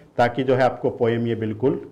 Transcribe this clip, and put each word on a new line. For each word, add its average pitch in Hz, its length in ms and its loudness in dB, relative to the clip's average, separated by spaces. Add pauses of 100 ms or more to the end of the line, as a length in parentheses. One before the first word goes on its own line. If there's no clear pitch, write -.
(160)
ताकि 123 280 0
जो 127 100 2
है 127 80 2
आपको 120 280 0
poem 117 360 0
ये 117 80 0
बिल्कुल 110 420 -2 (160)